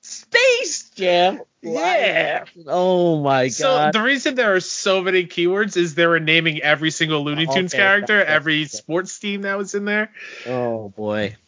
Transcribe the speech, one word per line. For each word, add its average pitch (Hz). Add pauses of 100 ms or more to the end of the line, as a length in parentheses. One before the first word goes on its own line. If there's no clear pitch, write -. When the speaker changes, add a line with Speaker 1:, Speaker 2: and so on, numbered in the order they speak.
Speaker 1:
Space -
Jam? 180 (200)
Speaker 2:
Yeah. 185 (220)
Speaker 1:
Oh 175
my 135
Speaker 2:
So 147
Speaker 1:
God. 151
Speaker 2:
the 214
reason 262
there 220
are 180
so 190
many 185
keywords 185
is 175
they 170
were 165
naming 160
every 151
single 156
Looney 151
Tunes 180
Speaker 1:
Okay, 196
Speaker 2:
character, 202
Speaker 1:
that's 160
Speaker 2:
every 156
Speaker 1:
it. 147
Speaker 2:
sports 170
team 202
that 196
was 202
in 202
there. 214 (360)
Speaker 1:
Oh 117
boy. 104 (120)